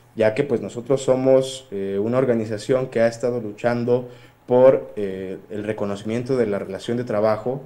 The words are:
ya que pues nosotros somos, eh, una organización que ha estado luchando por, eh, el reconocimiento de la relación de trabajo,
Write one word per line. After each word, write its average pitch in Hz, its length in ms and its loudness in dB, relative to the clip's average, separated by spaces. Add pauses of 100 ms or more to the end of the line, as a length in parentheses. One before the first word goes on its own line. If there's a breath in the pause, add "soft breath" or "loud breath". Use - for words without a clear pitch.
(140 loud breath)
ya 110 200 2
que 143 100 0
pues 123 160 -2
nosotros 120 420 -4
somos, 131 720 2
eh, 98 320 -4
una 120 140 0
organización 123 720 0
que 117 120 -2
ha 117 80 4
estado 120 320 -2
luchando 120 720 -2 (360 loud breath)
por, 127 520 6
eh, 95 400 -6 (140)
el 104 120 -8
reconocimiento 107 720 -4
de 117 120 2
la 101 120 -2
relación 95 380 -6
de 123 80 -4
trabajo, 113 600 0